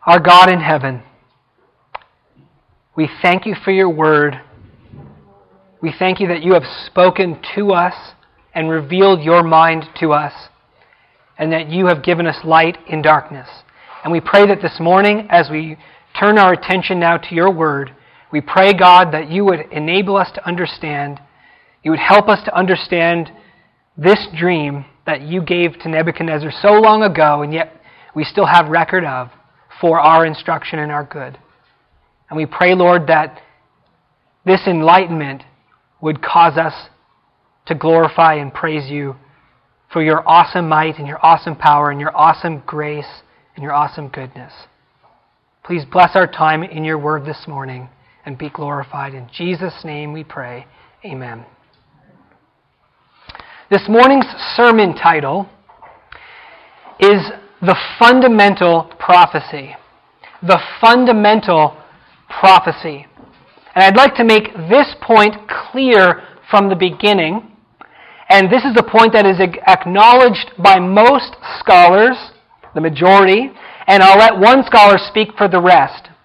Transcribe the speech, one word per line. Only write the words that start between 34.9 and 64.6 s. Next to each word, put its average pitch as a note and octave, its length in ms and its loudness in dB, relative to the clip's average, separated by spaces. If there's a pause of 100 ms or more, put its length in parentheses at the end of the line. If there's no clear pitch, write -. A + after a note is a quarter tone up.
would D#3 200 -6
cause C#3 360 0
us D#3+ 320 -8 (800)
to E3 80 -6
glorify D#3+ 600 0
and C#3+ 180 -10
praise D3+ 360 -8
you C#3+ 260 -10 (800)
for E3+ 80 -4
your D#3 260 -2
awesome E3+ 400 2
might D#3 300 -2
and D3 100 -14
your D3+ 180 -6
awesome D3+ 300 0
power D3 340 0
and C#3+ 120 -10
your D3+ 140 -8
awesome D#3+ 500 -2
grace D3+ 400 -10 (500)
and D3 80 -18
your C#3+ 80 -12
awesome C#3+ 380 -6
goodness. C3 420 -18 (1120)
Please E3+ 260 -10
bless F3+ 260 2
our F#3 120 2
time D#3 360 -4
in D#3 200 -12
your D#3 140 -6
word D3 280 -6
this D3+ 220 -16
morning C3 400 -16 (380)
and C#3 120 -16
be D3 120 -12
glorified. C#3 640 -12
In B2 200 -20
Jesus' F3 520 -10
name D3 260 -14
we D#3 140 -16
pray. B2+ 420 -18 (380)
Amen. B2 400 -18 (2250)
This G3+ 200 0
morning's B3+ 380 4 (280)
sermon A3 400 2
title D#3+ 540 -2 (1500)
is G3+ 200 4 (420)
The F3+ 140 0 (240)
Fundamental G#3 1000 2
Prophecy. D#3 760 0 (680)
The F3 180 2 (200)
Fundamental G#3+ 960 2 (640)
Prophecy. E3+ 680 0 (680)
And F#3 100 4
I'd G3 140 4
like C4+ 180 4
to A#3+ 80 0
make A3 300 2 (160)